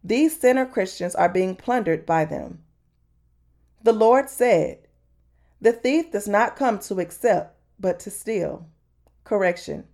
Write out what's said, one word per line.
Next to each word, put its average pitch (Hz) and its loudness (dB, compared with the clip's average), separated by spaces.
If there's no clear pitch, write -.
These 269 0
sinner 254 4
Christians 190 -6
are 175 2
being 185 0
plundered 190 -2
by 160 2
them. - -12
The 226 4
Lord 233 4
said, 214 0
"The 226 4
thief 285 -2
does 202 -6
not 208 0
come 233 -2
to 185 -6
accept, 175 -2
but 185 -4
to - -16
steal." 180 -6
Correction. 175 -2